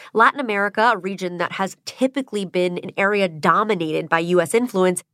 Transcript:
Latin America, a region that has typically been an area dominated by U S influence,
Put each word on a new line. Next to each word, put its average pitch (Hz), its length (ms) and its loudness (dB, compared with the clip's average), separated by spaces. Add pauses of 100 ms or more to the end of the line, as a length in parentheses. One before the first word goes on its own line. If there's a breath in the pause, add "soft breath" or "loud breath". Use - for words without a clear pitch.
(140 loud breath)
Latin 247 260 4
America, 214 540 0
a 208 40 -4
region 180 400 -6
that 170 160 -4
has 190 300 -4
typically 262 640 -4
been 180 320 -2
an 185 180 -10
area 196 320 2
dominated 165 800 0
by 165 120 2
U 175 200 2
S 165 140 2
influence, 190 500 2 (100)